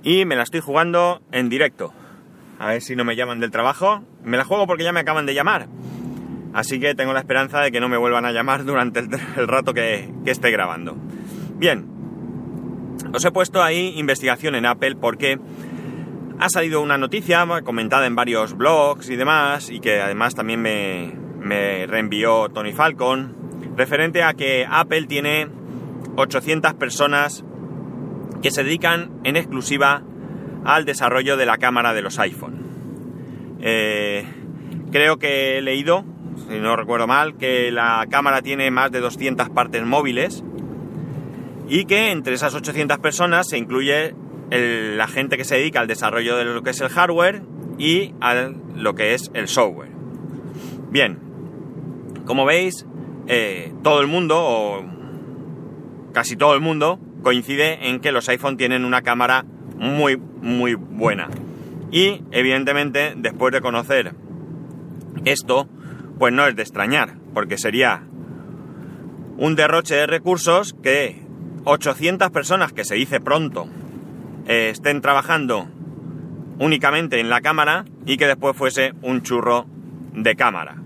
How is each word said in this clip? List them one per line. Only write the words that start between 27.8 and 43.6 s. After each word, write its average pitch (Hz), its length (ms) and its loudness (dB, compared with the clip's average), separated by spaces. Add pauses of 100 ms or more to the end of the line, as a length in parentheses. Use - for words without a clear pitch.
que 139 80 2
se 139 120 -2
dedican 170 460 0 (140)
en 135 120 0
exclusiva 139 680 2 (600)
al 147 220 4
desarrollo 135 520 2
de 131 100 4
la 117 100 4
cámara 123 360 2
de 107 100 0
los 95 160 -6
iPhone. - 1400 -8
Eh, 104 640 0 (680)
creo 151 260 6
que 135 400 0
he 135 40 -2
leído, 143 420 2 (460)
si 110 100 -6
no 110 160 2
recuerdo 113 320 0
mal, 143 300 2
que 123 340 2
la 117 400 2
cámara 139 320 4
tiene 135 260 0
más 127 220 2
de 127 80 -2
doscientas 123 500 -2
partes 117 360 0
móviles 135 580 0 (1200)
y 170 180 2
que 208 260 4
entre 135 240 -2
esas 131 180 0
ochocientas 147 460 0
personas 175 480 2
se 147 100 -4
incluye 139 560 0 (360)